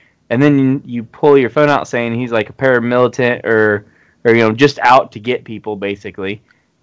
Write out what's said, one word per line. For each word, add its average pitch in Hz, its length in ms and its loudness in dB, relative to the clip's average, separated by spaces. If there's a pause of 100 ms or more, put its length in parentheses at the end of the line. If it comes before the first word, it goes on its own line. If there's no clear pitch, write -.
(300)
and 120 140 0
then 143 160 4
you, 135 260 0
you 120 180 -8
pull 143 340 2
your 135 120 2
phone 147 200 0
out 135 180 -2
saying 117 320 -4
he's, 120 140 -6
like, 110 160 -2
a 110 40 -18
paramilitant 123 920 0
or, 107 400 0 (400)
or, 117 80 4
you 117 80 4
know, 110 100 2
just 139 280 2
out 127 340 2
to 107 80 -16
get 120 240 -6
people, 107 320 -10
basically. 101 640 -8 (420)